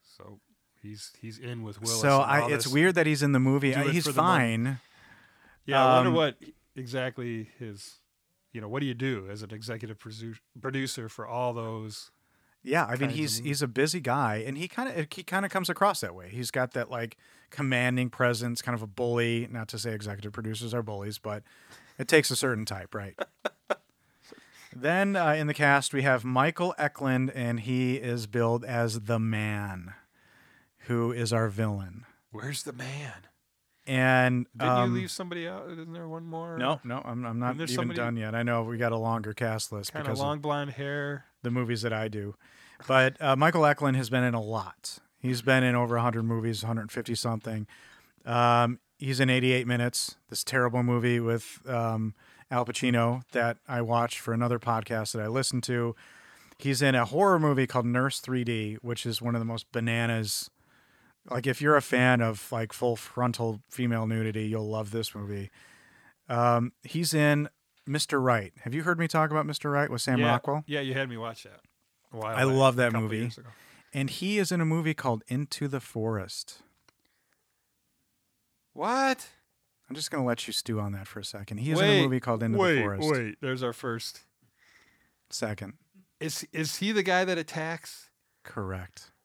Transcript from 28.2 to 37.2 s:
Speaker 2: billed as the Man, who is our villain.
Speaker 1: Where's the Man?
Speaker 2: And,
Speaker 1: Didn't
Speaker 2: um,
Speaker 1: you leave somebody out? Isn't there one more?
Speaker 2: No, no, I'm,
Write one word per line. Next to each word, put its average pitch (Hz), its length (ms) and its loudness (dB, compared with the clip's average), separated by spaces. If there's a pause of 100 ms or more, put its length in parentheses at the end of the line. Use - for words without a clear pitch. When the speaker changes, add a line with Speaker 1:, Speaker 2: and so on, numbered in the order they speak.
Speaker 2:
billed 117 380 2
as 117 380 0
the 113 180 0
Man, 104 720 -4 (960)
who 117 240 0
is 117 200 -2
our 113 160 2
villain. 101 560 -4 (280)
Speaker 1:
Where's 127 320 -8
the 147 80 -10
Man? 131 400 -10 (720)
Speaker 2:
And, 127 600 4 (100)
Speaker 1:
Didn't 127 160 0
Speaker 2:
um, 123 220 4
Speaker 1:
you 120 80 0
leave 185 100 -6
somebody 175 340 -8
out? 185 240 -10
Isn't 165 220 -14
there 170 160 -12
one 165 180 -12
more? 165 320 -10
Speaker 2:
No, 135 240 -2
no, 123 220 -8
I'm, 120 200 -8